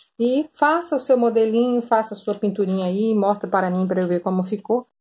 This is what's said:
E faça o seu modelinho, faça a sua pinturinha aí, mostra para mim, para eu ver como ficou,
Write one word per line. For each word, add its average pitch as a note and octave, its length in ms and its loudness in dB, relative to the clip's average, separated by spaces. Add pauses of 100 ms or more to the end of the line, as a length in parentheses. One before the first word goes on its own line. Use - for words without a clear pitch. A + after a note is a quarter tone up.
(180)
E B3+ 360 0
faça D#4+ 420 0
o - 20 0
seu B3+ 200 2
modelinho, A#3 640 2
faça A3 320 -2
a - 20 -10
sua G3+ 180 -6
pinturinha F#3+ 520 -2
aí, G#3+ 280 0
mostra G3+ 360 0
para F#3 200 0
mim, F#3 160 0
para F#3 140 0
eu F3+ 80 0
ver F3 120 0
como F#3 220 -2
ficou, G#3+ 460 -4 (120)